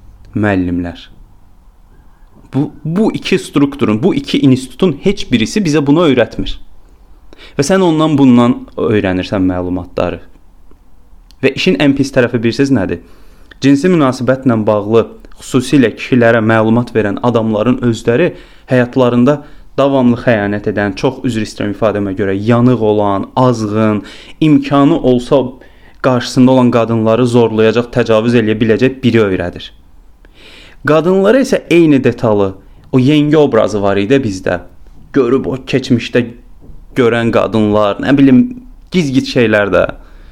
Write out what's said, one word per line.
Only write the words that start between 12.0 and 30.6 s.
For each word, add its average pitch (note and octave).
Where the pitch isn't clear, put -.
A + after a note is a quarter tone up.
tərəfi A#2+
bilirsiniz C#3
nədir? F2+
Cinsi C#3+
münasibətlə B2+
bağlı, G#2+
xüsusilə B2
kişilərə A#2
məlumat A2+
verən G2+
adamların A2+
özləri A#2+
həyatlarında B2
davamlı C3
xəyanət G#2
edən, G2+
çox B2+
üzr A2
istəyirəm G#2
ifadəmə G2+
görə, G2
yanıq A#2
olan, G#2
azğın, A2
imkanı D3
olsa B2+
qarşısında B2+
olan B2+
qadınları A2+
zorlayacaq, A2
təcavüz A2+
eləyə A2
biləcək A#2+
biri A#2
öyrədir. F2+